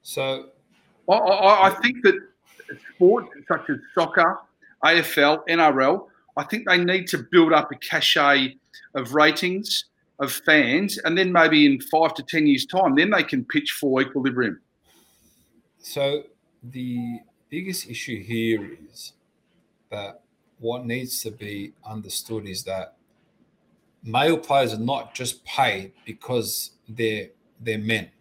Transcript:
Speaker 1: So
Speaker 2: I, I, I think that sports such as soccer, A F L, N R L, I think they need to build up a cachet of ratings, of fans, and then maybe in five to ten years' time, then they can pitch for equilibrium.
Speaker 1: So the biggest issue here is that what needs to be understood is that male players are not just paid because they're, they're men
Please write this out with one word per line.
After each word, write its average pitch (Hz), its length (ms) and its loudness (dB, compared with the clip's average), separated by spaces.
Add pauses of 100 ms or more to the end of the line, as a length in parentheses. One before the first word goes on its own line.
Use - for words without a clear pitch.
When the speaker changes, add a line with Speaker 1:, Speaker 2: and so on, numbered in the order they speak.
Speaker 1:
So 135 460 -8 (600)
Speaker 2:
I, - 60 4
I, 196 540 6
I - 20 8 (120)
think 247 220 -2
that 190 120 6 (800)
sports 214 340 4 (180)
such - 220 -4
as 131 80 -2 (160)
soccer, 170 460 2 (440)
A 165 140 6
F 160 220 -2
L, 151 280 4
N 165 120 0
R 143 220 4
L, 156 280 0 (260)
I 143 100 -4
think 214 220 -6
they 180 160 4
need 180 260 -2
to 165 100 -4 (120)
build 165 220 6
up 147 180 2
a - 40 -10
cachet 143 840 0 (380)
of 127 180 -6
ratings, 170 720 0 (340)
of 139 120 -6
fans, 156 680 2
and 165 180 -2
then 185 140 0
maybe 156 340 6
in 135 160 4
five 160 320 0
to - 100 -12
ten 156 240 0
years' 131 180 2
time, 175 300 0
then 170 140 2
they 185 140 0
can 131 200 -4
pitch 147 280 -4
for 131 300 -2
equilibrium. 127 580 -4 (1200)
Speaker 1:
So 143 440 -4 (400)
the 120 560 -8 (300)
biggest 180 400 -10
issue 117 340 -12
here 113 540 -4 (140)
is - 220 -20 (800)
that 101 300 -12 (380)
what 120 260 -6
needs 127 380 -8
to 110 80 -10
be 101 420 -12 (120)
understood 107 600 -10
is 92 160 -10
that 95 320 -10 (1080)
male 135 340 0
players 131 360 0
are 107 60 -8
not 120 340 -6
just - 320 -10
paid 98 460 -4 (140)
because 113 680 -8 (160)
they're, 110 400 -6 (320)
they're 113 200 -6
men 107 300 -4 (120)